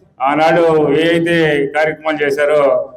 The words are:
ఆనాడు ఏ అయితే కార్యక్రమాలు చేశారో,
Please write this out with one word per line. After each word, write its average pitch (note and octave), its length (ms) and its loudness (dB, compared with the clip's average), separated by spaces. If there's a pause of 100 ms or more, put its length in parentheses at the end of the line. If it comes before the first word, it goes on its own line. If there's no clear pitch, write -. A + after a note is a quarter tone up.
(220)
ఆనాడు D#3 720 2
ఏ D#3+ 160 0
అయితే E3 560 0 (100)
కార్యక్రమాలు D#3 500 -2
చేశారో, C#3+ 720 0